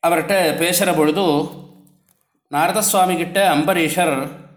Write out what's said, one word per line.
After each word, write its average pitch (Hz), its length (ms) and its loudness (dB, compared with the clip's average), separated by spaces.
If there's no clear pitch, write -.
அவர்கிட்ட 165 260 0
பேசுற 175 380 0
பொழுது 156 260 2
நாரதசுவாமி 180 640 0
கிட்ட 170 380 0
அம்பரீஷர் 160 760 0